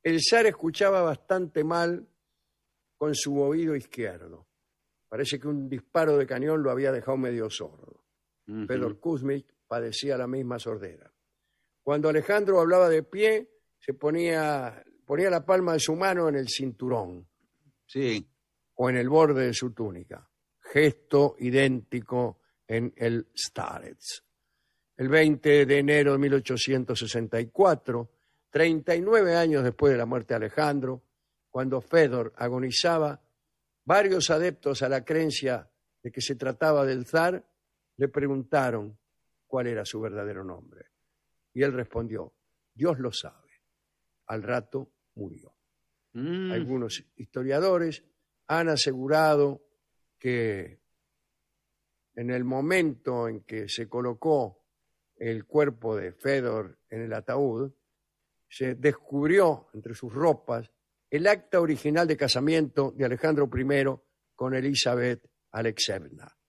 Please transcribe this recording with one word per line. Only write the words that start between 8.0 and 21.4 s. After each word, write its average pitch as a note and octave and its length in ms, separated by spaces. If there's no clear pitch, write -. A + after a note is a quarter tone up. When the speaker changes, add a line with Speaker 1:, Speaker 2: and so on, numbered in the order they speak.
Speaker 2:
Ujú. G#2+ 180
Speaker 1:
Fedor B2 340
Kuzmich C#3 460
padecía A#2+ 500
la B2 80
misma B2 320
sordera. G2+ 540
Cuando D3 260
Alejandro F#3+ 500
hablaba F3 300
de D#3 140
pie, G#3+ 480
se - 160
ponía, D3+ 920
ponía E3+ 240
la E3 160
palma F#3 280
de D#3 60
su D#3+ 160
mano F3+ 320
en C#3+ 80
el C3+ 120
cinturón A#2 800
Speaker 2:
Sí. A#2 420
Speaker 1:
o B2+ 140
en B2+ 60
el B2 140
borde D3 360
de A#2+ 80
su A#2+ 200
túnica, F#2 540
gesto C#3+ 760
idéntico B2 1000